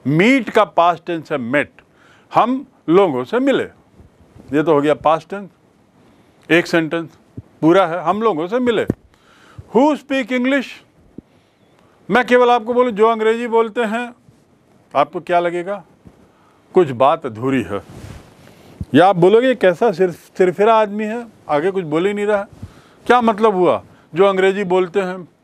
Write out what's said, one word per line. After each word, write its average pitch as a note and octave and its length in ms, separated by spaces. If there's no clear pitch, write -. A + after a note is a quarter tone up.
मीट G#3 420
का G#3+ 140
पास्ट E3+ 420
टेंस E3+ 260
है D3+ 60
मेट, B2+ 340
हम B3 340
लोगों D#3+ 340
से A3 160
मिले। B3+ 240
ये D3+ 100
तो D#3+ 100
हो C#3+ 80
गया D3 120
पास्ट D#3 360
टेंस, G3 200
एक E3+ 160
सेंटेंस E3 500
पूरा F3 260
है, E3 160
हम F#3+ 180
लोगों F3+ 260
से A3+ 120
मिले। A3+ 260
Who C#4+ 260
speak C4+ 240
English? B3+ 400
मैं A#3 160
केवल B3 240
आपको A#3+ 240
बोलूं B3 180
जो G#3 160
अंग्रेजी A3+ 400
बोलते A3+ 340
हैं, A#3 340
आपको D3 240
क्या F3 200
लगेगा? F3 440
कुछ E3+ 180
बात C3+ 340
अधूरी B2+ 360
है, F#2+ 200
या E3+ 120
आप G3 80
बोलोगे A3 400
कैसा G3 360
सिर-, F3 220
सिरफिरा F#3+ 640
आदमी G#3+ 280
है, A3+ 240
आगे D3+ 220
कुछ F#3+ 120
बोल D#3 220
ही G#3 80
नहीं G3+ 120
रहा। G#3 220
क्या B3 160
मतलब A3 340
हुआ D3+ 280
जो F#3 100
अंग्रेजी F#3+ 380
बोलते F#3 380
हैं? F#3 260